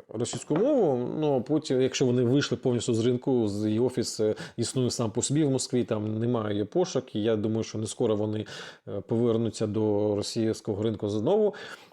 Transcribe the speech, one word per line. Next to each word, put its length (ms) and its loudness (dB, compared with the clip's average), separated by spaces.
російську 480 -4
мову, 520 2
ну, 180 2
а 40 2
потім, 420 0
якщо 240 2
вони 160 4
вийшли 340 2
повністю 380 0
з 120 2
ринку, 420 2
з, 220 -2
і 80 2
офіс, 420 0
е, 140 2
існує 340 0
сам 200 -2
по 120 -2
собі 220 0
в 60 2
Москві, 340 0
там 340 -2
немає 360 0
її 100 0
пошук, 520 -2
і 60 0
я 140 2
думаю, 280 0
що 140 -8
не 80 -4
скоро 300 0
вони, 300 -2
е, 120 -8
повернуться 680 0
до 500 2
російського 680 -2
ринку 260 -2
знову, 460 2